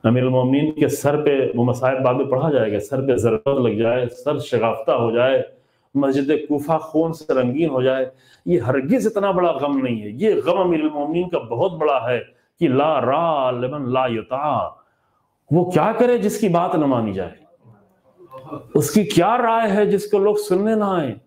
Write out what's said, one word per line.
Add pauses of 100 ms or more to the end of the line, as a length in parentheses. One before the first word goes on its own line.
امیر
المومنین
کے
سر
پہ،
وہ
مصائب
بعد
میں
پڑھا
جائے
گا،
سر
پہ
ضربت
لگ
جائے،
سر
شگافتہ
ہو
جائے، (520)
مسجد (180)
کوفہ
خون
سے
رنگین
ہو
جائے، (360)
یہ
ہرگز
اتنا
بڑا
غم
نہیں
ہے۔
یہ (100)
غم
امیر
المومنین
کا
بہت
بڑا
ہے (400)
کہ
لا
را
لمن
لا
یطاع، (800)
وہ
کیا
کرے
جس
کی
بات
نہ
مانی
جائے، (1400)
اس
کی
کیا
رائے
ہے
جس
کو
لوگ
سننے
نہ
آئیں (120)